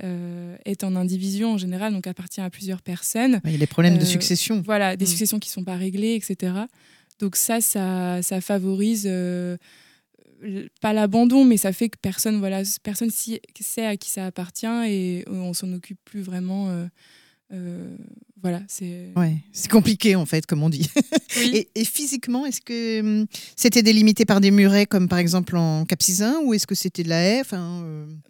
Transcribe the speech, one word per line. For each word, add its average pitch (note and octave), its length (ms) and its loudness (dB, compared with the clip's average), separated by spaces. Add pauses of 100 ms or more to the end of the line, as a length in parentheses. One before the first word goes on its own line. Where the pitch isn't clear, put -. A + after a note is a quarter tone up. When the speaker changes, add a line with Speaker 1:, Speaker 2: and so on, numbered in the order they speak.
Speaker 1:
euh, F3 640 -10
est G3+ 220 -6
en F#3 100 0
indivision F#3+ 560 0
en G#3 60 0
général, F#3 340 -4
donc F#3+ 160 -4
appartient F3+ 340 -10
à F#3 80 -6
plusieurs F#3+ 320 -10
personnes. A3+ 520 0
Speaker 2:
Ouais, G3 140 0
il D#3+ 40 -2
y D#3 40 0
a C#3+ 40 0
des D3+ 80 2
problèmes E3+ 300 4
de D#3 60 4
Speaker 1:
Euh, - 20 4
Speaker 2:
succession. F3+ 600 0
Speaker 1:
voilà, G3+ 300 0
des F#3 80 -2
Speaker 2:
Mm. F#3 60 0
Speaker 1:
successions G#3 300 0
qui - 100 -10
sont F3+ 160 -8
pas F#3 100 -6
réglées, G3 400 -2
et G#3 60 -4
cetera. F#3+ 480 -4 (500)
Donc G3 160 -4
ça, A#3 240 0
ça, F#3 640 -2
ça F#3 180 -2
favorise, G3+ 680 0
euh, F3+ 500 -4 (880)
l-, G3 260 -10 (120)
pas G#3+ 120 0
l'abandon, A#3 500 6
mais A#3+ 140 8
ça G3 160 0
fait A3+ 160 0
que - 120 -20
personne, G#3 380 -2
voilà, G3 220 -2
s-, G3 200 -4
personne A3 280 -4
s'y, A3+ 300 -6 (200)
sait A3+ 260 -6
à G#3 120 -2
qui - 120 -10
ça F#3+ 160 -6
appartient F3+ 400 -8 (220)
et F#3 400 -2
on F3+ 260 -6
s'en F3+ 200 -6
occupe F3+ 320 -12
plus G#3 160 -12
vraiment, F#3 480 -4
euh, F3 160 -4 (680)
euh, F3+ 420 -12 (460)
voilà, F3+ 260 -4
c'est F3+ 480 -12
Speaker 2:
Ouais, E3 200 2 (160)
c'est - 180 -8
compliqué G#3+ 460 4
en E3+ 100 2
fait, D#3+ 200 -2
comme D3+ 180 0
on D#3+ 60 4
dit. D3 260 0
<laughs> D4 40 4 (380)
Speaker 1:
Oui. A#3+ 140 2 (240)
Speaker 2:
Et, G#3+ 60 0
et - 20 2
physiquement, C4 640 -4
est-ce C4 160 -6
que, A3+ 400 -4
hum, G#3+ 240 2 (320)
c'était A#3 260 4
délimité G#3+ 400 6
par G3+ 160 4
des G3 120 8
murets G3+ 340 8
comme F#3 240 2
par F3 100 2
exemple F3 380 0
en D#3+ 260 2
Cap E3+ 180 -2
Cisin G#3 440 0
ou A#3 80 2
est-ce G#3 120 0
que G3 100 -4
c'était F3+ 280 -4
de E3 60 -6
la E3 140 2
haie, A3 180 2
enfin, F3 420 -8
euh ? D#3 220 -10 (240)